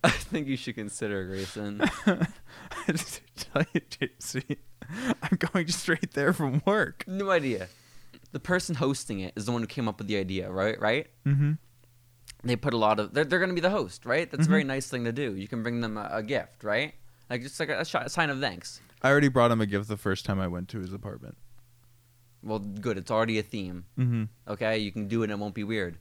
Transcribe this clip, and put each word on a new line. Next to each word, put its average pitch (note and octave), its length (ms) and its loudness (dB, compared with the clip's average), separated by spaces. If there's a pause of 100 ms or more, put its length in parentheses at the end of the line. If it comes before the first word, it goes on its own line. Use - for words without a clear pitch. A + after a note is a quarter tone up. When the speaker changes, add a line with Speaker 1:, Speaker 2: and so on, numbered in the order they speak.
Speaker 1:
I E3 60 8
think - 380 -2
you C3+ 80 0
should B2 180 -8
consider, G#2 520 -4
Grayson. G2+ 540 -6 (140)
Speaker 2:
<laughs> - 120 -2
I F3+ 200 4 (640)
just - 320 -2 (160)
tell - 260 -2 (100)
you, - 160 2
J - 200 -4 (100)
C, - 240 -6 (800)
I'm - 160 0
going E3 300 0
straight - 460 0
there C#3+ 180 4
from C#3+ 340 2
work. G3+ 400 2
Speaker 1:
New G3 240 -2
idea. B2+ 380 2 (640)
The C#3+ 80 -4
person F3+ 340 0
hosting B2+ 460 0
it F#2 160 -6
is G#2 100 -4
the B2 60 0
one A#2+ 80 0
who A2 80 -4
came A#2+ 200 -2
up G2+ 100 -4
with G#2 100 -8
the G#2 80 0
idea, F#2+ 340 -2
right? G2 300 0
Right? A#2 260 2 (180)
Speaker 2:
Mm-hmm. C#3+ 280 4 (920)
Speaker 1:
They A#2+ 140 0
put B2+ 180 0
a A#2 40 4
lot G#2+ 200 6
of, G#2 160 -2
they're, D3 100 4
they're E3+ 140 2
gonna F#3 140 2
be F3 80 0
the F3+ 100 4
host, D#3 340 -2
right? D3 240 2
That's D#3 180 2
a D#3 40 4
very F#3+ 120 6
Speaker 2:
Mm-hmm. C#3 60 -2
Speaker 1:
nice C3+ 200 -2
thing B2 160 -2
to A#2 80 2
do. B2 240 -2
You G2 100 -6
can A#2 160 -4
bring A#2+ 180 -2
them A2 160 -2
a, G#2 140 -6
a A2 140 -2
gift, - 400 -4
right? A#2 300 0 (360)
Like, B2 120 -4
just, C#3 180 -10
like, D#3 80 -2
a, G2 140 -2
a - 20 0
shi-, D3+ 140 -2
a A2+ 100 -4
sign D#3+ 220 2
of C3+ 100 -2
thanks. F#2 400 -6 (220)
Speaker 2:
I C3 80 6
already C#3+ 180 8
brought A#2+ 240 6
him A2+ 80 4
a G#2+ 60 4
gift G2+ 200 0
the G#2+ 100 -2
first G2 280 0
time G2 160 2
I F#2 80 0
went F2 220 -6
to A2+ 100 -8
his F#2 120 -6
apartment. D#2 440 -12 (1040)
Speaker 1:
Well, G#2+ 160 -2
good. G2+ 400 -4
It's F#2 140 -4
already A2+ 260 4
a G#2+ 60 0
theme. F#2 400 -6 (120)
Speaker 2:
Mm-hmm. A#2+ 280 2 (240)
Speaker 1:
Okay? A2 300 0
You G#2 120 0
can G#2+ 160 -4
do A2+ 160 0
it G#2+ 40 2
and G#2 60 -2
it G2+ 60 -4
won't G2+ 160 -4
be G#2+ 80 -4
weird. G2 380 -2